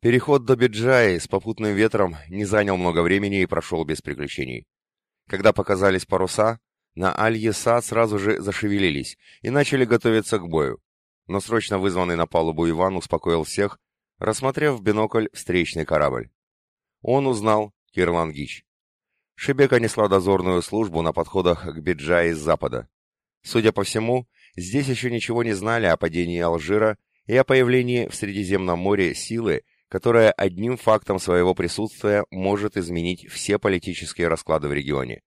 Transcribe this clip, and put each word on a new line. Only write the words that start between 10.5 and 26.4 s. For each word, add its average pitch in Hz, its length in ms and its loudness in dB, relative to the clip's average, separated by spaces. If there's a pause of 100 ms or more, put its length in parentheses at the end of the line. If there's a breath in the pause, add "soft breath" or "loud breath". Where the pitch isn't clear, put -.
Но 95 100 -4
срочно 107 400 -2
вызванный 90 380 0
на 82 100 0
палубу 82 420 0
Иван 92 280 0
успокоил 85 480 -2
всех, - 340 -4 (400)
рассмотрев 131 560 -2
в 110 80 -10
бинокль 107 500 0
встречный 82 520 -2
корабль. 69 440 0 (760)
Он 135 260 0
узнал 107 440 0 (200)
Кирлангич. 82 760 -2 (680)
Шебека 131 420 4
несла 110 300 2
дозорную 92 520 4
службу 92 420 -2
на 80 100 0
подходах 87 540 0
к 80 120 -10
Биджае 85 560 0
с 78 40 -6
запада. 69 500 -2 (540)
Судя 110 300 2
по 101 120 -2
всему, 117 440 -2 (280 soft breath)
здесь 104 320 -4
ещё 123 200 -4
ничего 117 340 -2
не 117 100 -2
знали 107 340 -2
о 82 100 4
падении 85 440 -2